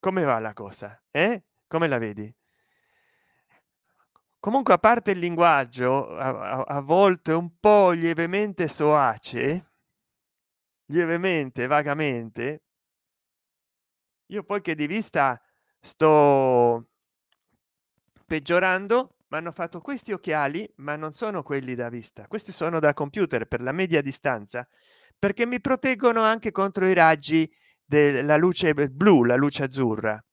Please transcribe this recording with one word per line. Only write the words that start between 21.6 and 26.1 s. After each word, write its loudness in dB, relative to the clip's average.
da -6
vista, -16
questi -12
sono -4
da 4
computer -4
per -6
la -4
media -2
distanza, -8
perché -2
mi -6
proteggono 0